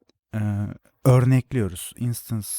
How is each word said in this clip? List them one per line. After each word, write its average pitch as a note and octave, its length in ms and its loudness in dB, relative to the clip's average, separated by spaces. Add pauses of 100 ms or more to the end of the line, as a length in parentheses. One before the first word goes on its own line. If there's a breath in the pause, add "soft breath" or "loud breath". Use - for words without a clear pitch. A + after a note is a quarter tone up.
(360)
e, G#2 320 -2 (380)
örnekliyoruz, B2 920 2
instance A2+ 500 -6 (120)